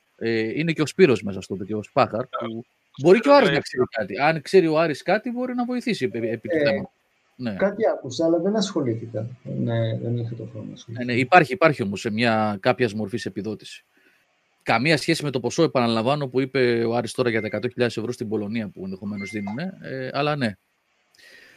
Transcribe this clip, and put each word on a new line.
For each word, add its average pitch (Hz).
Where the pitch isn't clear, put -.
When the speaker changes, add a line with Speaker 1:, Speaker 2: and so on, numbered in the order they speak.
Speaker 1:
ε, 113
είναι 165
και 151
ο 147
Σπύρος 135
μέσα 98
στο, 101
και 98
ο 107
Σπάχαρ, 120
που 113
Speaker 2:
Ο 135
Speaker 1:
μπορεί 175
και 269
ο 285
Speaker 2:
Σπύρος -
Speaker 1:
Άρης 240
Speaker 2:
λέει 139
Speaker 1:
να 143
ξέρει 127
κάτι. 101
Αν 156
ξέρει 180
ο 156
Άρης 160
κάτι, 214
μπορεί 247
να 247
βοηθήσει 240
επί, 113
επί 113
του 170
Speaker 3:
Ε, 147
Speaker 1:
θέματος. 107
Ναι. 117
Speaker 3:
κάτι 196
άκουσα, 151
αλλά 165
δεν 196
ασχολήθηκα. 117
Ναι, 117
δεν 120
είχα 113
το 110
χρόνο 107
να 101
ασχοληθώ. 113
Speaker 1:
Ναι, 123
ναι, 117
υπάρχει, 131
υπάρχει 127
όμως 98
σε 117
μια, 107
κάποιας 123
μορφής 107
επιδότηση. 101
Καμία 135
σχέση 156
με 147
το 131
ποσό, 120
επαναλαμβάνω, 127
που 127
είπε 123
ο 113
Άρης 120
τώρα 127
για 110
τα 104
εκατό 101
χιλιάδες 120
ευρώ 113
στην 113
Πολωνία, 107
που 87
ενδεχομένως 101
δίνουν, 104
ε, 131
αλλά 147
ναι. 120